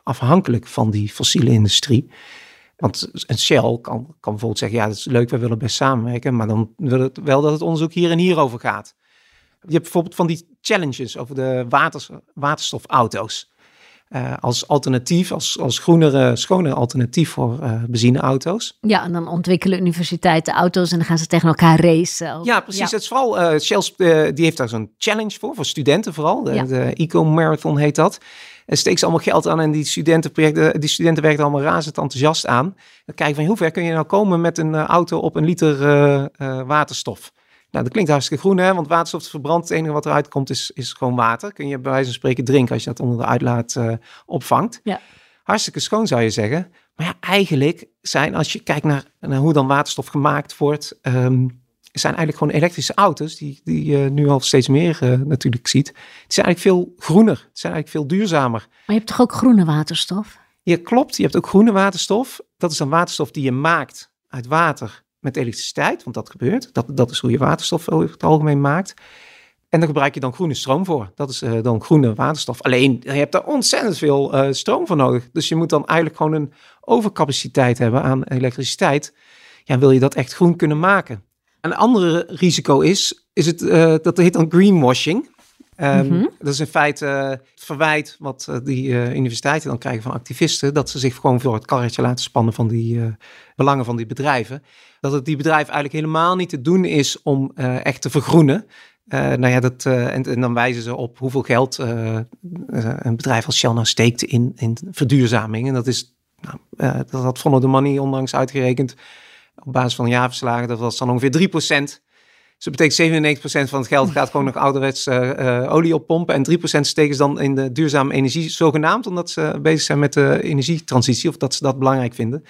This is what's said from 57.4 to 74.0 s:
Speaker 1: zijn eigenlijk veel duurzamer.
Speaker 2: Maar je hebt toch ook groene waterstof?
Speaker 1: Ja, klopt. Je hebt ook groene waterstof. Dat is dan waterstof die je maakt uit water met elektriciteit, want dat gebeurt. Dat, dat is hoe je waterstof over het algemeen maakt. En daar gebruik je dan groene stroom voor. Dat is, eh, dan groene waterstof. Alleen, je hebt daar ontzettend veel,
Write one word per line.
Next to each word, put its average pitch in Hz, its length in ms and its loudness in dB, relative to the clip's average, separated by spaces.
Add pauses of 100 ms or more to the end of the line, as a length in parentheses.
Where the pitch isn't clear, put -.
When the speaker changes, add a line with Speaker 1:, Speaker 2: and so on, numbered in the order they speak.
Speaker 1:
zijn 170 200 -8
eigenlijk 160 160 -6 (200)
veel 180 100 0
duurzamer. 143 500 0
Speaker 2:
Maar - 180 -20
je 208 60 -4
hebt 220 140 0
toch - 140 -2
ook 247 120 2
groene 226 320 4
waterstof? 156 760 -4 (240)
Speaker 1:
Ja, 170 200 2
klopt. 269 340 0
Je - 60 -2
hebt 160 140 0
ook - 100 -2
groene 214 260 6
waterstof. 196 680 -2 (160)
Dat 175 140 -2
is 151 60 -8
dan 143 120 -2
waterstof 165 420 0
die 147 140 -8
je 127 80 0
maakt 151 580 -2 (180)
uit 123 180 -12
water 151 580 -2 (160)
met 131 160 -6
elektriciteit, 143 640 -4
want 120 140 -12
dat 117 140 -12
gebeurt. 190 440 -4
Dat, - 140 -4
dat 131 220 0
is - 80 -6
hoe 123 120 -2
je 120 80 2
waterstof 156 520 -2
over 165 200 0
het - 120 -20
algemeen 151 380 2
maakt. 147 340 -2 (760)
En 165 100 2
daar 160 100 2
gebruik 143 260 -2
je 143 60 -10
dan 127 120 -4
groene 160 220 -4
stroom 143 300 -2
voor. 135 300 -4
Dat 139 160 -8
is, - 120 -10
eh, 113 200 -2
dan 113 200 0
groene 135 320 4
waterstof. 135 480 -4
Alleen, 127 400 2
je 139 80 -10
hebt 143 220 -2
daar - 120 0
ontzettend 254 540 -2
veel, 139 340 0